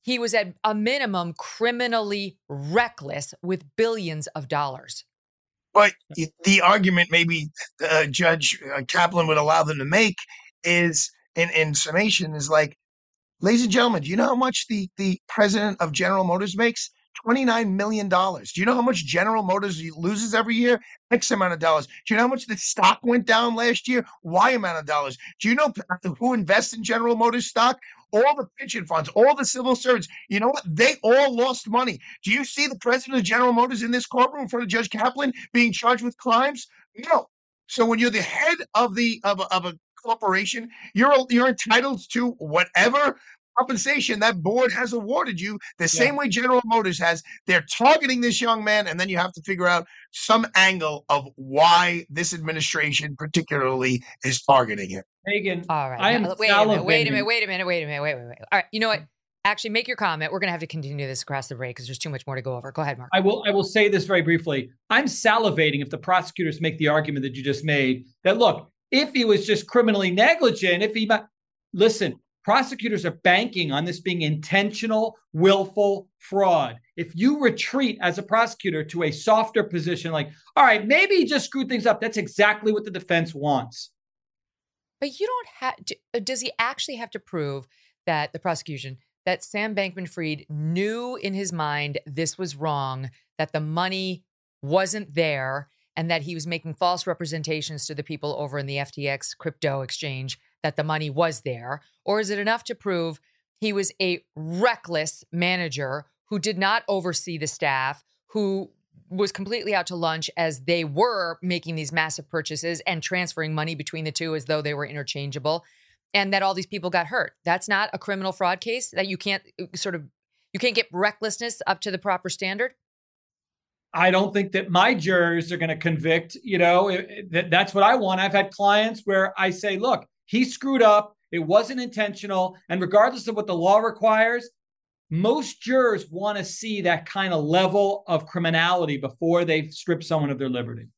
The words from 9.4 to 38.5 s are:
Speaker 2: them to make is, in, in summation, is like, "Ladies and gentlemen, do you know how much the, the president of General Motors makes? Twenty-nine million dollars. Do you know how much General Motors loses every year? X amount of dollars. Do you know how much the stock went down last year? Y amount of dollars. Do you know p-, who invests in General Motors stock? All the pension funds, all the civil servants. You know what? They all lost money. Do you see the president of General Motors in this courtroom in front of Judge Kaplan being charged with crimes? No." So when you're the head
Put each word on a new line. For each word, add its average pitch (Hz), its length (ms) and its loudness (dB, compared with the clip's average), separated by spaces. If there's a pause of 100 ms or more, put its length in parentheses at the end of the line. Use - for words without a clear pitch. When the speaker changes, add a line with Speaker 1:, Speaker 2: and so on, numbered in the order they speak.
Speaker 2:
them 151 160 -2
to 135 60 -4
make 190 320 2 (460)
is, 170 480 2 (240)
in, 170 140 0
in 160 240 0
summation, 170 640 0
is 143 120 -6
like, 151 300 2 (640)
"Ladies 233 220 4
and 208 80 0
gentlemen, 233 320 2
do 139 60 -6
you 185 60 -2
know 240 120 2
how 262 80 0
much 254 320 -2
the, 202 200 -4 (100)
the 190 300 -2
president 208 540 2
of 165 100 -2
General 185 340 0
Motors 185 300 -2
makes? 233 360 -2 (320)
Twenty-nine 226 520 2
million 208 320 -2
dollars. 185 440 0
Do 175 100 -4
you 208 40 0
know 247 100 4
how 240 80 0
much 196 200 0
General 190 380 0
Motors 185 400 -2 (160)
loses 208 380 -2
every 226 180 0
year? 240 260 2 (300)
X 240 220 0
amount 190 220 0
of 160 60 -6
dollars. 156 280 2
Do - 260 -6
you 214 40 4
know 233 60 4
how 247 40 4
much 254 180 -4
the 220 120 -6
stock 202 440 2
went 240 240 2
down 226 300 2
last 233 320 0
year? 247 180 0 (160)
Y 185 300 4
amount 190 260 -2
of 151 80 -8
dollars. 143 320 -2 (220)
Do 214 100 0
you 247 60 4
know 294 140 2
p-, 208 120 -8 (380)
who 247 160 2
invests 208 380 2
in 226 100 -10
General 233 320 0
Motors 233 320 0
stock? 247 320 2 (320)
All 262 240 4
the 254 120 -8 (120)
pension 202 260 -8
funds, 160 240 -2
all 262 260 6
the 277 80 -2
civil 254 320 0
servants. 247 320 0 (220)
You 202 100 0
know 233 100 2
what? 285 180 -4
They 233 360 2
all 254 320 4
lost 247 320 -2
money. 226 320 -2 (240)
Do 190 60 -4
you 254 160 0
see 285 220 -2
the 214 100 -6
president 254 400 0
of 220 60 2
General 240 300 4
Motors 240 280 2
in 233 80 -4
this 240 160 0
courtroom 262 380 2
in 190 60 -8
front 240 120 -2
of 208 80 -6
Judge 226 220 -2
Kaplan 254 420 -2 (180)
being 233 200 4
charged 240 320 2
with 240 140 -6
crimes? 254 500 2 (280)
No." 269 320 0 (420)
So 233 160 2
when 226 120 2
you're 240 140 2
the 208 100 0
head 320 360 0 (180)